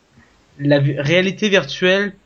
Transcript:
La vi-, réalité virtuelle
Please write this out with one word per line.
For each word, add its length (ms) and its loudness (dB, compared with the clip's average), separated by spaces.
La 180 2
vi-, 220 -2
réalité 480 0
virtuelle 640 0